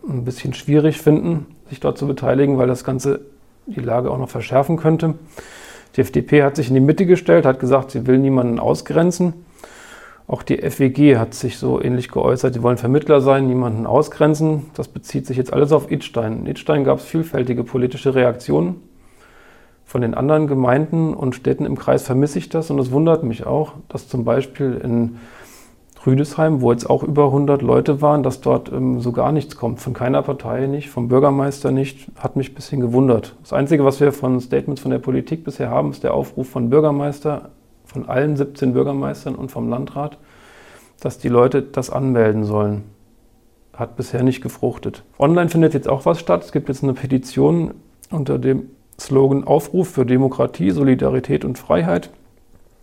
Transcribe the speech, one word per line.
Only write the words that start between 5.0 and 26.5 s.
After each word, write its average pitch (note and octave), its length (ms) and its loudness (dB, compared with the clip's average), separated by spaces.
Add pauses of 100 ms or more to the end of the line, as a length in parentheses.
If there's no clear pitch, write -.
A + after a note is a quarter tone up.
Die - 60 2
F B2 100 0
D B2 120 0
P D3 200 4
hat C#3 140 2
sich C#3 120 -2
in C3 60 2
die C3+ 60 6
Mitte D#3 260 4
gestellt, E3+ 400 4
hat C3 140 2
gesagt, C3 320 2
sie C3 160 -6
will B2+ 100 6
niemanden B2+ 400 2
ausgrenzen. E3+ 760 0 (920)
Auch - 180 -6
die - 180 -2
F C#3+ 160 -4
W C3+ 120 2
G C#3+ 260 6
hat A2+ 180 -2
sich - 240 -8
so B2+ 240 -2
ähnlich B2 260 -2
geäußert, B2+ 460 0
sie A#2 80 -6
wollen A#2+ 140 2
Vermittler C#3+ 440 2
sein, C3+ 280 4
niemanden B2 360 -2
ausgrenzen. D3+ 880 2
Das D#3 120 -8
bezieht - 400 -8
sich B2 100 -6
jetzt B2+ 160 -2
alles C#3+ 200 2
auf D3+ 180 2
Idstein. A2+ 520 -4
In - 40 -10
Idstein C#3+ 380 -2
gab's C3 180 2
vielfältige B2+ 600 -4
politische B2+ 500 -2
Reaktionen. C#3+ 600 0 (1080)
Von - 180 -4
den A#2 120 -2
anderen D#3 320 2
Gemeinden C#3+ 680 0
und B2+ 200 -4
Städten C3+ 300 -2
im C#3 120 -4
Kreis C3+ 280 0
vermisse C#3+ 340 0
ich E3 100 -8
das D#3+ 220 -4
und C#3+ 80 -2
es B2 140 -2
wundert D#3+ 320 2
mich A#2 200 -6
auch, C#3 280 -2 (160)
dass - 180 -12
zum B2 180 -4
Beispiel C3 600 -2
in A#2 320 -2 (880)
Rüdesheim, D3 540 2